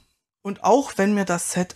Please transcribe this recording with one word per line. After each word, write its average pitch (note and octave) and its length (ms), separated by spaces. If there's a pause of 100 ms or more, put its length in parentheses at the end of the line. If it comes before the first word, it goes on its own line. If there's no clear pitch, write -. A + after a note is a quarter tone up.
(420)
Und G3+ 220
auch C4 320
wenn G3+ 180
mir G3+ 120
das F3 260
Set F3+ 240